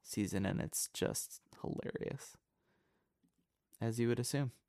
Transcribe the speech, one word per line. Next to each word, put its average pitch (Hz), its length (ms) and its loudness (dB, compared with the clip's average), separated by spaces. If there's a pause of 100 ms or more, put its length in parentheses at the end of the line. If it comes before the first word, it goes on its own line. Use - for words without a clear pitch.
season, 98 440 0
and 95 160 2
it's - 320 -2
just - 480 0 (180)
hilarious, - 760 -6 (1400)
as 113 180 2
you 117 80 6
would 120 100 4
assume. 131 340 0 (160)